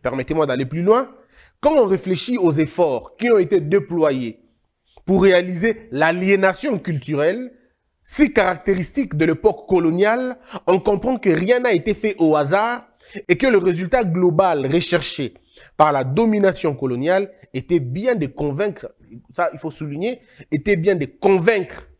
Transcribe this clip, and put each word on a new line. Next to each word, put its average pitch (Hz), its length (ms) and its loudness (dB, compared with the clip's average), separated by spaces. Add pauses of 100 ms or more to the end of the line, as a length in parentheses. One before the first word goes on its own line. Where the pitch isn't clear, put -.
Permettez-moi 139 440 -2
d'aller 131 200 -2
plus 160 160 -6
loin. 233 280 2 (500)
Quand 302 160 2
on 233 100 4
réfléchit 185 520 -2
aux 175 140 2
efforts 151 640 -2
qui 240 140 -2
ont 220 80 6
été 185 220 2
déployés 151 800 -2 (680)
pour 185 160 2
réaliser 185 680 2
l'aliénation 190 880 0
culturelle, 160 760 -4 (500)
si - 300 0
caractéristique 185 840 -2
de 156 80 2
l'époque 185 420 0
coloniale, 208 720 0 (280)
on 185 120 2
comprend 214 380 -2
que 196 140 0
rien 190 300 2
n'a 247 120 0
été 196 220 0
fait 214 240 -4
au 156 180 2
hasard 202 500 -2 (420)
et 180 80 4
que 269 100 0
le 226 120 4
résultat 185 460 0
global 170 600 2
recherché 156 680 -2 (420)
par 151 160 4
la 135 120 0
domination 190 680 0
coloniale 143 580 -2 (220)
était 156 260 -2
bien 185 340 -4
de 156 120 -2
convaincre, 147 680 -6 (380)
ça 175 220 -4
il 156 60 -16
faut 160 120 -8
souligner, 165 500 -8 (300)
était 175 260 0
bien 185 200 0
de 175 100 -4
convaincre. 190 800 0 (140)